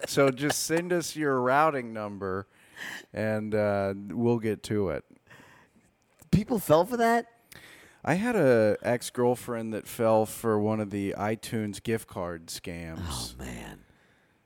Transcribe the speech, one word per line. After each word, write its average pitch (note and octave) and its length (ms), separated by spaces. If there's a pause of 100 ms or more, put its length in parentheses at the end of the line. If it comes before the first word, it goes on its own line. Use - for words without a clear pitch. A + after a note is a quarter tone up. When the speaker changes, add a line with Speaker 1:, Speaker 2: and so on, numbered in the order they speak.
Speaker 1:
So C#3 220
just C3+ 340
send F3 300
us E3+ 220
your C#3+ 260
routing C3 520
number, G2 540 (680)
and, G#2+ 420
uh, G2+ 380 (180)
we'll A#2 280
get G#2+ 240
to G#2 260
it." C#2+ 140 (1300)
Speaker 2:
People G#3+ 280
fell D#3+ 260
for A#3+ 120
that? A#3 300 (760)
Speaker 1:
I D3 120
had A3+ 200
a A#2 460
ex-girlfriend A#2+ 920
that G#2 140
fell A2 380
for G#2+ 340
one G#2+ 200
of G#2 100
the G2 280
iTunes G#2+ 640
gift A2+ 260
card E2+ 400
scams. D#2+ 920
Speaker 2:
Oh, C2 40
man. A#1 360 (680)